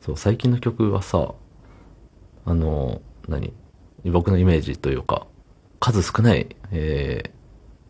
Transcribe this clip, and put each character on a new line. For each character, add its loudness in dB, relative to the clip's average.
そ -8
う、 -6
最 0
近 2
の 0
曲 0
は 0
さ、 -2
あ 0
の、 -2
何？ -6
僕 2
の 4
イ 6
メ 6
ー 0
ジ -6
と -4
い -2
う -6
か、 -8
数 2
少 -2
な 6
い、 -4
え -4
ー、 -16